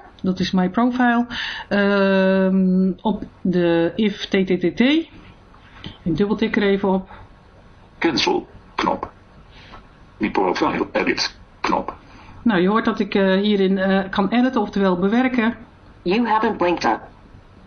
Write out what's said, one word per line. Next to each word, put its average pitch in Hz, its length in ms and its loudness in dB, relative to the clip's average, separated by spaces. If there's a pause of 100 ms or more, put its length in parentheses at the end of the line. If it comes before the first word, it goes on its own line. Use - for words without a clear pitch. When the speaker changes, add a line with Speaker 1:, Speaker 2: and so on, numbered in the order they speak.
(220)
Speaker 1:
Dat 185 180 -2
is 185 120 -2
my 185 180 2
profile. 240 560 0 (440)
Ehm, 190 1200 2 (100)
op 214 220 -2 (180)
de 170 540 2
if 214 300 -2
T - 60 -18
T 190 280 0
T 170 160 -2
T. - 40 -14 (1200)
Ik 160 140 -2
dubbeltik 214 380 0
er 220 80 0
even 196 260 2
op. 190 200 -2 (920)
Speaker 2:
Cancel. - 480 0 (280)
Knop. - 360 -4 (1080)
Die 107 140 -2
profile - 600 -2
edit. - 480 -2 (220)
Knop. - 340 -4 (480)
Speaker 1:
Nou, 202 180 2
je 180 60 2
hoort 220 180 0
dat 214 140 -2
ik, 202 160 -4
eh, 190 240 4
hierin, 196 380 2
eh, 190 320 0
kan 196 200 -2
editen, 247 320 0
oftewel 196 380 0
bewerken. 233 560 0 (460)
Speaker 3:
You 220 260 0
haven't 214 340 0
linked 175 240 0
up 113 140 0 (680)